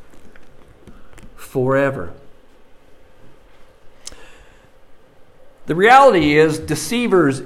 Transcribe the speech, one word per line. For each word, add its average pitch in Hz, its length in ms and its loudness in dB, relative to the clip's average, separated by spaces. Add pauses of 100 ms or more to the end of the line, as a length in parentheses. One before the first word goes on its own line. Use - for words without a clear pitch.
(1400)
Forever. 135 800 -4 (3500)
The 151 80 -4
reality 202 600 6
is, 156 220 4
deceivers 180 880 -2